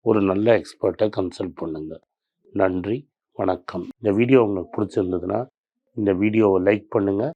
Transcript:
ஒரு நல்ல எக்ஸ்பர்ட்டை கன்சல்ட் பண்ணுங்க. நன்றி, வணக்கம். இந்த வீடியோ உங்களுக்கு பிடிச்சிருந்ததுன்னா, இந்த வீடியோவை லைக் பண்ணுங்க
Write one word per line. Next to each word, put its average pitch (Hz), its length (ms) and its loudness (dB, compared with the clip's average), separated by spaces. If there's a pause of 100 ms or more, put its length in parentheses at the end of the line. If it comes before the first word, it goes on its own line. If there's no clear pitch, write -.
ஒரு 107 220 2
நல்ல 104 360 2
எக்ஸ்பர்ட்டை - 580 -4
கன்சல்ட் 90 380 -6
பண்ணுங்க. 78 460 -10 (520)
நன்றி, 98 560 -2 (240)
வணக்கம். 92 540 -4 (140)
இந்த 104 160 0
வீடியோ 123 260 6
உங்களுக்கு 101 400 -2
பிடிச்சிருந்ததுன்னா, 92 640 -2 (480)
இந்த 101 180 0
வீடியோவை 101 640 2
லைக் 107 120 -8
பண்ணுங்க 101 480 -2